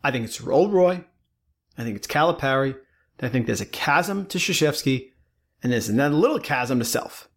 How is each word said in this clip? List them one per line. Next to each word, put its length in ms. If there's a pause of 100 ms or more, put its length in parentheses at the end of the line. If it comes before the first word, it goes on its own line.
I 80
think 140
it's 200
old 280
Roy. 300 (720)
I 80
think 120
it's 100
Calipari. 720 (420)
I 100
think 180
there's 140
a 40
chasm 600
to 100
Krzyzewski, 720 (520)
and 80
there's 180
another 260
little 240
chasm 380
to 80
Self. 520